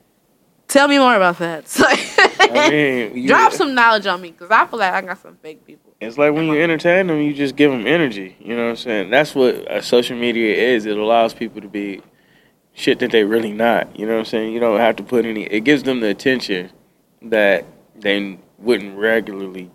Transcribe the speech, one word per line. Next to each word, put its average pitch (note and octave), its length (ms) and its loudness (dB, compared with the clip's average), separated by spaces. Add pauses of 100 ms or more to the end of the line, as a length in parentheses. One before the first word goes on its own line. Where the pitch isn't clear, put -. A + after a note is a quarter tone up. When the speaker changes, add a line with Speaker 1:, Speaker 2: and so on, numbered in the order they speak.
(680)
Speaker 1:
Tell C#4 200 4
me C#4+ 100 2
more B3 180 6
about F3+ 240 2
that. E3+ 240 -8
<laughs> - 20 -20
It's - 140 -4
like, F#4 720 2
Speaker 2:
I D4 180 2
mean, B2+ 480 0
you B2 100 -4
Speaker 1:
drop F4 260 4
some D4 200 -2
knowledge A3+ 320 4
on F#3 160 -2
me, E3+ 100 -16
'cause F3 200 -18
I A3+ 160 4
feel A#3 120 -8
like F#3 140 0
I F#3+ 80 -2
got F#3 180 -10
some - 220 -20
fake D#3 240 -20
people. - 360 -20
Speaker 2:
It's A2+ 160 -10
like D3 160 4
when D#3+ 140 -2
you D3+ 140 0
entertain E3+ 460 2
them, D3+ 140 0
you D3 120 -2
just C#3 220 -4
give C#3+ 160 4
them A2+ 160 -4
energy. A2+ 520 -2
You G2 160 -10
know A#2 100 -4
what A#2 60 -2
I'm A2+ 40 -8
saying? G#2 340 -4
That's C#3+ 240 2
what, B2+ 220 2 (120)
uh, G2+ 140 -6
social B2 360 0
media A#2 360 0
is. A2 320 0
It G#2 120 -4
allows A2+ 360 2
people G#2+ 280 -10
to G#2 60 -16
be G2+ 340 -8 (720)
shit - 260 0
that A#2+ 120 -2
they A2 120 4
really A2 300 0
not. A2 460 0
You G#2 60 -8
know A2+ 80 -2
what A2+ 60 -2
I'm A2 60 -6
saying? A2 280 -4
You A#2 60 -6
don't A2+ 200 0
have A2+ 180 2
to G2+ 60 -12
put A#2 220 0
any. A2 180 -6
It G#2+ 200 -4
gives C#3 200 2
them B2+ 180 -4
the A2 80 -2
attention G2+ 600 -4 (500)
that G#2 440 0 (300)
they G2+ 420 -4 (220)
wouldn't G2+ 380 -2
regularly G2 760 -4